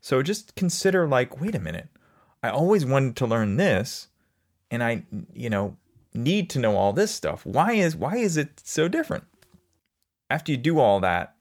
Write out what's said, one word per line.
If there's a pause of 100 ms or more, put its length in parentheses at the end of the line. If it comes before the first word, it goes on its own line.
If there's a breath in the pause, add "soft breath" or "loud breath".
So
just
consider,
like,
"Wait
a
minute, (560 soft breath)
I
always
wanted
to
learn
this, (640)
and
I, (300)
you
know, (360)
need
to
know
all
this
stuff.
Why
is,
why
is
it
so
different?" (1040)
After
you
do
all
that